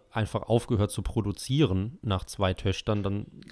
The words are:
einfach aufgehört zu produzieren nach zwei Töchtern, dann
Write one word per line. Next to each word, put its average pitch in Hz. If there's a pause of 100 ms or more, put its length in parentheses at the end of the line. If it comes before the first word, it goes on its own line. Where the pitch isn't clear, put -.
(120)
einfach 107
aufgehört 110
zu 107
produzieren 107
nach 95
zwei 95
Töchtern, 104
dann 101 (240)